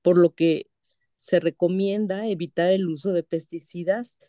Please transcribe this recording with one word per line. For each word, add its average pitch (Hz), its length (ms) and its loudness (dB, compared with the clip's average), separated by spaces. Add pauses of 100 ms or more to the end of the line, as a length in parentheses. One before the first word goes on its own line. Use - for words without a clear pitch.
por 175 160 4
lo 175 180 6
que 165 320 0 (480)
se - 240 0
recomienda 190 880 -2
evitar 170 440 -2
el 190 180 0
uso 165 240 -4
de 170 100 -2
pesticidas 170 1040 -8